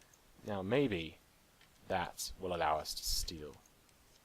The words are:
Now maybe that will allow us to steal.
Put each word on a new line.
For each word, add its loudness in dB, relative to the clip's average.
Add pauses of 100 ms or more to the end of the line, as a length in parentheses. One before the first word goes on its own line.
(460)
Now -2
maybe 2 (720)
that 0
will -2
allow 4
us -2
to -8
steal. -4 (640)